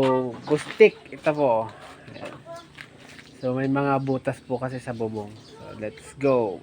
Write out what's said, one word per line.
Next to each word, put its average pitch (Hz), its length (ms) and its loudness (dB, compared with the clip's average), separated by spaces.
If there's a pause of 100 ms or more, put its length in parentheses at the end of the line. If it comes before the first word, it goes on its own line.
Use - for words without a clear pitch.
(500)
gustik. - 480 4 (160)
Ito 147 160 0
po. 120 400 2 (400)
Ayan. - 240 -14 (1040)
So, 127 160 -2
may 135 160 0
mga 139 320 2
butas 131 400 -2
po 127 160 -4
kasi 127 240 -6
sa 135 80 -8
bubong. 110 400 -4 (160)
So, - 320 -16
let's - 400 -12
go. 123 440 2